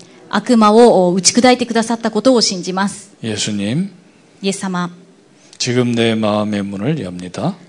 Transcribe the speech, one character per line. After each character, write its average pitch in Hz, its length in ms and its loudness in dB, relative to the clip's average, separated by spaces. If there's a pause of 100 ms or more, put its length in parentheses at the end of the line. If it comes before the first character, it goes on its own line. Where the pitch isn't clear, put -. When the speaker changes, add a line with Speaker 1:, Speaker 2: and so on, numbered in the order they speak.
(300)
Speaker 1:
悪 220 280 0
魔 214 160 6
を 190 400 6
打 190 80 0
ち - 120 0
砕 247 200 4
い 247 40 0
て 247 80 -4
く 233 80 -8
だ 226 80 0
さ 226 120 -4
っ 226 60 -6
た 220 120 -4
こ 214 100 -2
と 262 120 4
を 233 80 4
信 196 200 -4
じ 180 120 -8
ま 190 160 -2
す。 - 340 -18
Speaker 2:
예 110 140 -4
수 107 160 -4
님, 117 360 -2 (520)
Speaker 1:
イ 196 80 -4
エ 190 40 -4
ス 190 60 -10
様、 180 320 -6 (640)
Speaker 2:
지 123 160 -4
금 120 220 0
내 117 240 2
마 107 240 0
음 104 80 -4
의 101 100 -4
문 98 220 -8
을 143 180 -4
엽 92 120 -10
니 90 180 -12
다. 135 240 -6 (140)